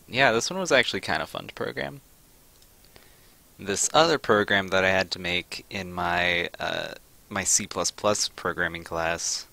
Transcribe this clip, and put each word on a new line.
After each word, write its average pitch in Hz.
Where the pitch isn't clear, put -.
Yeah, 123
this 113
one 185
was 175
actually 120
kind 80
of -
fun -
to -
program. 139
This 98
other 156
program 101
that 92
I 95
had 95
to 90
make 87
in 92
my, 87
uh, 82
my 98
C 98
plus 87
plus -
programming 85
class 82